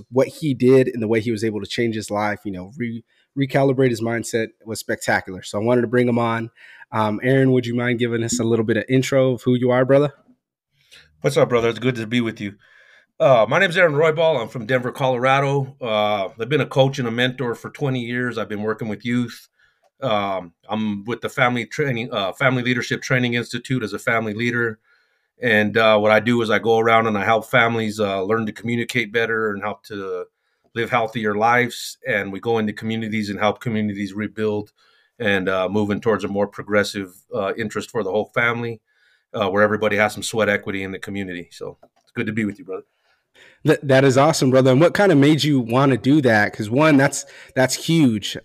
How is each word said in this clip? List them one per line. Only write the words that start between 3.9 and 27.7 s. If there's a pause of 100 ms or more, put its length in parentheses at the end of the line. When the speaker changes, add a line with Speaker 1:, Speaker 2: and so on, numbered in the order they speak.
Speaker 1:
mindset (160)
was
spectacular.
So
I
wanted
to
bring
him
on. (420)
Um,
Aaron,
would
you
mind
giving
us
a
little
bit
of
intro
of
who
you
are,
brother? (1080)
Speaker 2:
What's
up,
brother?
It's
good
to
be
with
you. (640)
Uh,
my
name's
Aaron
Roybal.
I'm
from
Denver,
Colorado.
Uh, (100)
I've
been
a
coach
and
a
mentor
for
twenty
years.
I've
been
working
with
youth. (520)
Um, (140)
I'm
with
the
Family
Training,
uh,
Family
Leadership
Training
Institute
as
a
family
leader. (600)
And,
uh,
what
I
do
is
I
go
around
and
I
help
families,